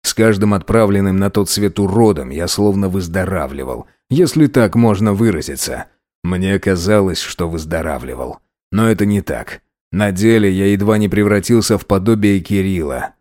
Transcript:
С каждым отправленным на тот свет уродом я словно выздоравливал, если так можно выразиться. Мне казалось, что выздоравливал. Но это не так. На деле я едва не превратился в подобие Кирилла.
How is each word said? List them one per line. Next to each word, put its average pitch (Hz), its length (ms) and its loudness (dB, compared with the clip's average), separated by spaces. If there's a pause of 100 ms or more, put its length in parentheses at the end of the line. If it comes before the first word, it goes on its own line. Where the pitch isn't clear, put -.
С - 100 -4
каждым 104 400 2
отправленным 98 600 2
на 98 140 0
тот 98 200 -2
свет 104 300 -2
уродом 95 500 2
я 80 160 -4
словно 101 420 0
выздоравливал, 82 1000 -6 (240)
если 156 360 4
так 113 300 2
можно 107 380 4
выразиться. 90 720 -2 (360)
Мне 92 360 -2
казалось, 95 600 0
что - 280 -6
выздоравливал. 78 920 -8 (320)
Но 110 180 2
это 104 180 2
не 104 160 0
так. - 400 -10 (280)
На 101 220 -2
деле 104 400 4
я 98 140 0
едва 101 320 2
не 104 100 0
превратился 104 720 2
в - 80 -8
подобие 101 540 2
Кирилла. 87 800 -4